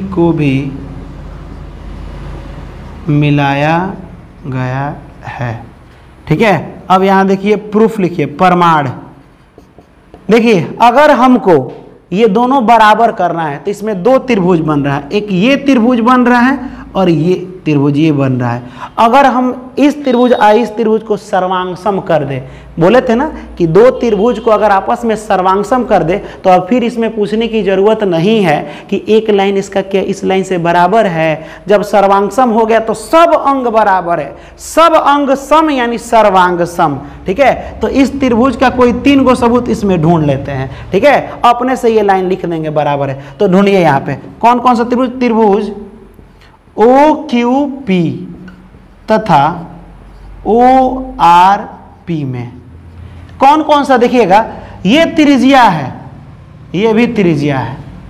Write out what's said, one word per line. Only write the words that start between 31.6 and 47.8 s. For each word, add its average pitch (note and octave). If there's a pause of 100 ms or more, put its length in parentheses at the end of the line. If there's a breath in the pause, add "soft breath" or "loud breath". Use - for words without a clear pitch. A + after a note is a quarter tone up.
जब G3
सर्वांगसम G3
हो A3+
गया, A3
तो A3
सब E4
अंग C4+
बराबर F#3
है, - (240 loud breath)
सब D#4+
अंग C#4+
सम D#4
यानी A#3+
सर्वांग F#3
सम। D#3 (260 loud breath)
ठीक F#3+
है, -
तो A3
इस C4+
त्रिभुज B3+
का B3+
कोई B3
तीन C#4
गो B3+
सबूत A#3+
इसमें F#3+
ढूंढ D#3+
लेते C#3
हैं। C3+ (220 loud breath)
ठीक F#3
है, B3+
अपने A#3+
से A3+
ये A3
लाइन F#3+
लिख F#3
देंगे D#3+
बराबर C#3+
है। C3+ (140 loud breath)
तो G#3
ढूंढिए G3
यहाँ D3
पे C#3 (240)
कौन A#3+
कौन B3
सा A#3
त्रिभुज, B3
त्रिभुज A3+ (1080 soft breath)
ओक्यूपी B3 (960)